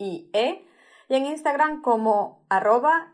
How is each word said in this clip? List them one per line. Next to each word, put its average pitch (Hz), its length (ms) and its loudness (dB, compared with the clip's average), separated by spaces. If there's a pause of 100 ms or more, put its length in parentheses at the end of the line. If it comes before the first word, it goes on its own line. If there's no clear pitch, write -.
I 180 320 -10
E, 262 320 -2 (440)
y 262 60 0
en 269 120 0
Instagram 302 560 -2
como 220 680 0
arroba 240 640 2